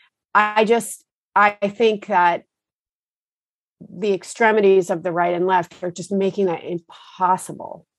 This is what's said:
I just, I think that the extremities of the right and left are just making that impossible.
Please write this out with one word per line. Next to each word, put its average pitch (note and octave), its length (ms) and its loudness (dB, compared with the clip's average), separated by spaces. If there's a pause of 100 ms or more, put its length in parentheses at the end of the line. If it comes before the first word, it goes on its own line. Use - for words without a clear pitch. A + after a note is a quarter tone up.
(360)
I G#3+ 300 2
just, A3 380 -2 (320)
I G#3 140 4
think G#3 580 -2
that F3 360 0 (1500)
the F#3+ 240 -4
extremities G3 800 2
of E3+ 100 -6
the F3 100 -6
right F3 220 0
and F3 140 -2
left F3+ 360 -2
are F3+ 80 -6
just F3 200 -12
making G3 340 0
that E3+ 180 -4
impossible. - 1200 -6 (120)